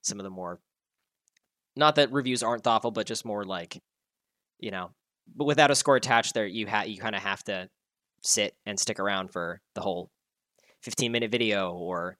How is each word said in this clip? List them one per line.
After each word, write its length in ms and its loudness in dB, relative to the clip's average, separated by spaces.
some 180 -6
of 40 -8
the 80 -8
more, 280 -8
not 220 4
that 140 6
reviews 300 0
aren't 220 -2
thoughtful, 260 4
but 160 -2
just 200 -6
more 180 -4
like, 400 -8
you 140 -8
know, 180 -8
but 100 0
without 260 6
a 40 4
score 200 4
attached 380 2
there, 120 0
you 220 -6
ha-, 160 0
you 180 -8
kinda 180 -2
have 240 -4
to 240 -6
sit 340 0
and 140 -6
stick 200 -4
around 320 -2
for 280 -6
the 80 -8
whole 300 -6
fifteen 300 -4
minute 200 0
video 420 0
or 460 -6